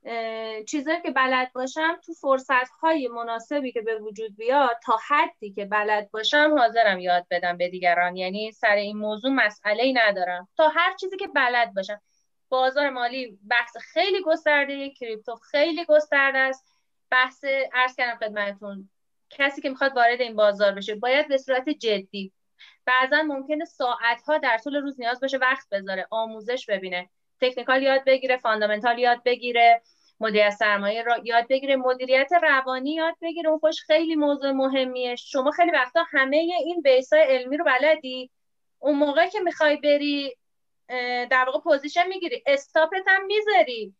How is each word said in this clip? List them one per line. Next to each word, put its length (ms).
اه، 580
چیزایی 400
که 80
بلد 420
باشم 540
تو 60
فرصت‌های 960
مناسبی 640
که 80
به 180
وجود 380
بیاد، 480
تا 140
حدی 440
که 120
بلد 460
باشم 480
حاضرم 400
یاد 320
بدم 260
به 120
دیگران، 480
یعنی 360
سر 240
این 200
موضوع 340
مسئله‌ای 600
ندارم 640
تا 120
هر 280
چیزی 200
که 120
بلد 460
باشم. 260
بازار 420
مالی 480
بحث 260
خیلی 460
گسترده‌ای، 680
کریپتو 460
خیلی 480
گسترده 540
است. 380
بحث، 340
عرض 240
کردم 200
خدمتتون، 720
کسی 300
که 100
می‌خواد 260
وارد 240
این 160
بازار 360
بشه 220
باید 340
به 100
صورت 300
جدی، 640
بعضاً 380
ممکنه 420
ساعت‌ها 760
در 200
طول 180
روز 240
نیاز 200
باشه 180
وقت 320
بذاره، 400
آموزش 560
ببینه، 420
تکنیکال 420
یاد 220
بگیره، 320
فاندامنتال 600
یاد 260
بگیره، 580
مدیریت 300
سرمایه 520
را 220
یاد 240
بگیره، 280
مدیریت 540
روانی 520
یاد 280
بگیره. 280
اون 80
خوش 280
خیلی 300
موضوع 360
مهمیه. 640
شما 340
خیلی 200
وقتا 400
همهٔ 280
این 460
بیس‌های 380
علمی 340
رو 80
بلدی، 680
اون 180
موقع 300
که 140
می‌خوای 360
بری، 600
اه، 380
در 180
واقع 160
پوزیشن 480
می‌گیری، 380
استاپت 600
هم 200
می‌ذاری 720